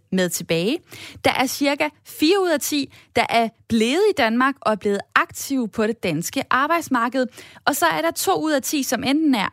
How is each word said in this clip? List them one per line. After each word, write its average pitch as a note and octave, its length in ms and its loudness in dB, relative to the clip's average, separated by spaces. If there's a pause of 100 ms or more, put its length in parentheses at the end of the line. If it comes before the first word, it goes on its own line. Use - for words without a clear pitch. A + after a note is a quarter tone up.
(120)
med F#3 180 2
tilbage. E3+ 500 -2 (460)
Der C4+ 60 4 (100)
er C4+ 40 2
cirka C#4+ 440 -2 (160)
fire F#4 360 2
ud F4+ 80 0
af D4 100 0
ti, C#4+ 340 -4 (220)
der A#3+ 140 2
er A3+ 200 2 (200)
blevet A#3+ 400 2
i F#4 80 0
Danmark B3+ 440 2
og G#3+ 100 0
er G#3+ 40 0
blevet G3+ 240 -2 (160)
aktive C4+ 520 -2
på A3 160 -2
det A3+ 200 -2
danske F3 460 -2
arbejdsmarked. C4 760 0 (400)
Og C#4+ 100 2
så E4+ 100 0
er D#4 160 2
der E4 100 0
to F#4+ 200 -2 (120)
ud D#4 80 0
af C#4 100 2
ti, C#4+ 220 -2
som A#3 200 -2
enten C#4+ 320 2
er G3 180 0